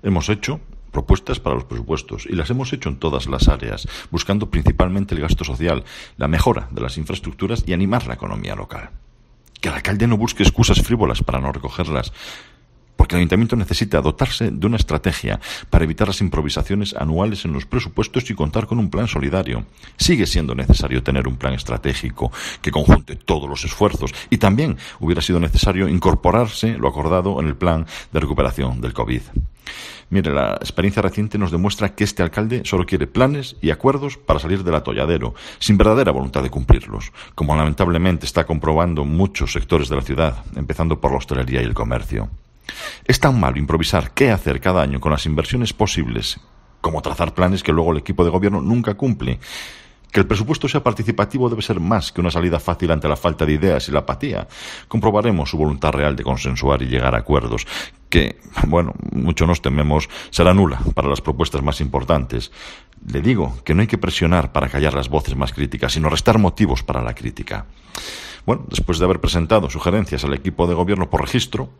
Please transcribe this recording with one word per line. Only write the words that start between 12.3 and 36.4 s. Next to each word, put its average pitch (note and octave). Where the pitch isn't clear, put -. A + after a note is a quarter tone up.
porque -
el F2
ayuntamiento F#2
necesita G2+
dotarse F2
de D#2+
una A2+
estrategia -
para D#2+
evitar D#2+
las G2
improvisaciones D#2+
anuales F2
en E2
los C#2
presupuestos -
y A2
contar E2+
con A#2
un G2
plan G2
solidario. C#2+
Sigue C3
siendo C2
necesario C2
tener C2
un B1+
plan C2
estratégico A#1+
que -
conjunte D2+
todos D2+
los C#2+
esfuerzos F2
y -
también A2
hubiera D#2+
sido F2
necesario F2+
incorporarse F#2
lo B1
acordado D#2+
en D#2
el C#2+
plan E2
de D#2
recuperación C2
del A#1+
covid. B1
Mire, D#2+
la B1
experiencia -
reciente G#2
nos F2+
demuestra G2
que -
este G2
alcalde A2
solo F2+
quiere F#2
planes C3+
y D#2+
acuerdos C3+
para D2+
salir F#2
del E2+
atolladero, B1+
sin G#2
verdadera G#2+
voluntad C2+